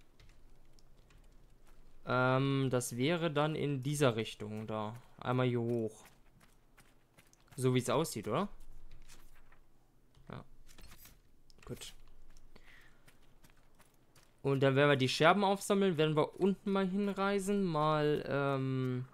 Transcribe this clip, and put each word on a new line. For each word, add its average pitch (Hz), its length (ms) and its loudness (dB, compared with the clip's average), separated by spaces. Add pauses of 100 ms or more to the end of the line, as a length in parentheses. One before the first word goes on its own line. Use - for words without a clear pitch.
(2000)
Ähm, 131 680 2
das 123 240 -2
wäre 160 360 0
dann 147 240 0
in 143 280 -4
dieser 143 320 2
Richtung 107 520 -6
da. 110 280 -6 (220)
Einmal 127 300 0
hier 120 140 0
hoch. 117 440 -4 (1500)
So 127 160 2
wie 127 60 2
es 120 100 -2
aussieht, 120 380 -2
oder? 156 200 -2 (1800)
Ja. - 160 -12 (1200)
Gut. - 280 -12 (2500)
Und 139 200 0
dann 135 140 6
werden 143 140 8
wir 143 60 6
die 127 140 4
Scherben 175 340 6
aufsammeln, 196 540 2
werden 156 180 4
wir 151 240 0
unten 196 320 0
mal 196 160 2
hinreisen, 196 760 0
mal, 151 600 2
ähm, 131 880 -2